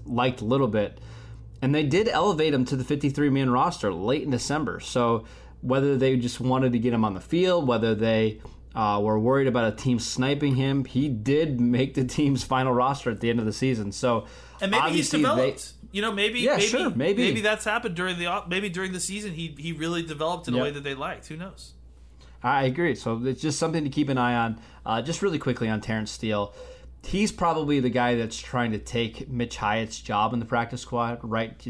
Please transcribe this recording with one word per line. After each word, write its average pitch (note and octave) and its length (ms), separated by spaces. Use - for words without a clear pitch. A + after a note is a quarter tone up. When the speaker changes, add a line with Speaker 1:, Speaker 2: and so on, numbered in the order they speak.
Speaker 1:
liked B2+ 360
a G#2+ 40
little C3 220
bit. G#2 320
And C3 120
they D3+ 100
did E3+ 240
elevate D#3 460
him B2+ 120
to C#3+ 100
the B2+ 80
fifty-three C#3+ 460
man C3+ 200
roster B2+ 420
late G#2 320
in D3+ 60
December. B2 500
So A#2 460
whether C3+ 360
they C3 200
just A#2+ 220
wanted B2+ 340
to A#2+ 60
get A#2+ 140
him A2+ 100
on G#2 120
the F2 60
field, F3 460
whether A2+ 280
they, A2 460
uh, G#2 260
were G#2+ 180
worried C3+ 280
about A2+ 260
a - 20
team B2 220
sniping C#3 580
him, C3+ 300
he C#3 240
did C3+ 500
make A#2+ 360
the C3+ 80
team's C#3 400
final C3 300
roster B2+ 360
at G#2 120
the A#2 100
end A#2+ 80
of A2 60
the G#2+ 80
season. A2 380
So A#2 360
Speaker 2:
And D4 80
maybe G3+ 120
he's C#3 220
Speaker 1:
obviously G#3 100
they B3+ 60
Speaker 2:
developed. - 420
You G3 100
know, A3 100
maybe, G#3+ 300
Speaker 1:
Yeah, C4 160
Speaker 2:
maybe, G3+ 100
Speaker 1:
sure, B3+ 220
maybe. G3 340
Speaker 2:
maybe - 160
that's G#3+ 240
happened A3 320
during F3+ 240
the F3 60
off-, F3 240
maybe F#3+ 180
during F#3 240
the F#3 80
season G3+ 320
he, D#3 260
he D#3+ 140
really E3 320
developed E3 460
in A#2+ 40
a B2 40
Speaker 1:
Yep. B2+ 80
Speaker 2:
way D3 60
that C#3+ 120
they C#3 100
liked. D3 340
Who D#3 100
knows? - 340
Speaker 1:
I C3+ 220
agree. C3 300
So A#2 300
it's C3 160
just D3+ 160
something E3 280
to C#3 40
keep C#3 200
an C3 80
eye A#2+ 180
on. A2+ 240
Uh, A2+ 160
just E3 200
really F3 180
quickly A#2+ 300
on A2 100
Terrence A2 320
Steele. G#2 420
He's G3+ 300
probably D#3 480
the B2 100
guy B2 260
that's A2+ 220
trying A#2+ 360
to G#2 40
take A#2 520
Mitch A#2+ 260
Hyatt's A2 460
job A2 320
in A#2+ 60
the A2+ 60
practice A#2+ 360
squad, A#2 420
right? A2+ 340